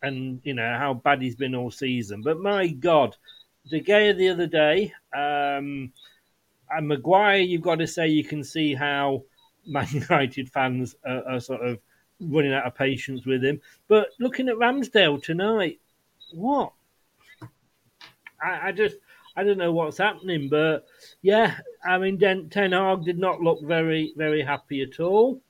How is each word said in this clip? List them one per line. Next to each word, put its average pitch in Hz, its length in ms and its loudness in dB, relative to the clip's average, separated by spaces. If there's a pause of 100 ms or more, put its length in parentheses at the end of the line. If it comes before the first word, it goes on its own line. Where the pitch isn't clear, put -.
and, 131 420 -6
you 143 100 -6
know, 120 240 -2
how 139 160 0
bad 143 280 -8
he's 123 140 -8
been 131 180 -6
all 123 160 -8
season. 113 520 -8
But 160 180 -6
my 196 280 -2
God, 143 460 2 (560)
De 156 100 -4
Gea 208 360 4
the 185 140 4
other 175 160 0
day, 160 460 2 (220)
um, 143 800 -4 (800)
and 156 180 -4
Maguire, 190 500 4
you've 180 240 2
got 165 140 2
to 160 100 0
say 160 220 -2
you 151 160 2
can 151 180 -8
see 151 320 -2
how 143 480 0 (440)
Man 139 220 -4
<laughs> 117 40 -10
United 139 580 0
fans 127 460 -2 (100)
are, 127 220 -4
are 127 120 -2
sort 123 220 -6
of 120 160 -4 (420)
running 147 320 0
out 135 140 0
of 123 80 -8
patience 135 520 -2
with 131 180 0
him. 135 160 0 (280)
But 208 200 4 (120)
looking 254 280 -2
at 233 80 0
Ramsdale 226 680 2
tonight, 185 580 -2 (520)
what? 220 400 -2 (1700)
I, 170 260 -4
I 190 40 -4
just, 202 240 0 (400)
I 190 80 0
don't 202 140 2
know 170 140 0
what's 160 260 -2
happening, 180 500 -2
but 151 380 0 (360)
yeah, 202 340 4 (280)
I 180 140 2
mean, 190 200 -2
Den-, 185 300 2
Ten 190 240 0
Hag 190 320 2
did 175 140 -2
not 180 220 0
look 165 220 2
very, 160 540 0
very 151 260 0
happy 139 400 -4
at 131 180 -8
all. 220 500 2